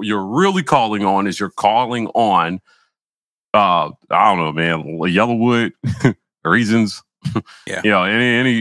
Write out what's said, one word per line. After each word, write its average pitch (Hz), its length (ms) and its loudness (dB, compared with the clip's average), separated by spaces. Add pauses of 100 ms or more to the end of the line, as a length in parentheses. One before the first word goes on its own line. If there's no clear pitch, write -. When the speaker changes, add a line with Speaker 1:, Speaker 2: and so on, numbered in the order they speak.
Speaker 1:
you're 104 200 -4
really 180 380 0
calling 110 400 0
on 98 240 0
is 90 100 -4
you're 98 120 -4
calling 113 600 -2
on, 92 520 0 (920)
uh, 90 360 2 (220)
I 98 240 4
don't - 20 -2
know, 78 160 -2
man, 82 300 -2
Yellowwood, 110 920 0 (300)
<laughs> 123 120 2 (300)
Reasons, 107 560 0 (640)
Speaker 2:
Yeah. 95 180 -8
Speaker 1:
you 104 60 2
know, 98 140 2
any, 117 320 0 (260)